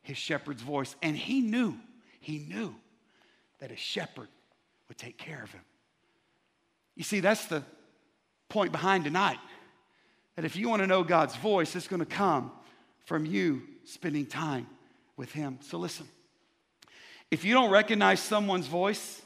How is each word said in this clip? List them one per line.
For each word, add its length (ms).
his 160
shepherd's 460
voice. 400
And 120
he 280
knew, 340
he 200
knew 360
that 120
his 80
shepherd 500
would 80
take 220
care 240
of 100
him. 80
You 80
see, 160
that's 240
the 180
point 240
behind 320
tonight. 340
That 100
if 100
you 140
wanna 160
know 180
God's 320
voice, 400
it's 120
gonna 180
come 460
from 220
you 380
spending 400
time 420
with 120
him. 300
So 160
listen, 320
if 140
you 80
don't 180
recognize 480
someone's 480
voice 600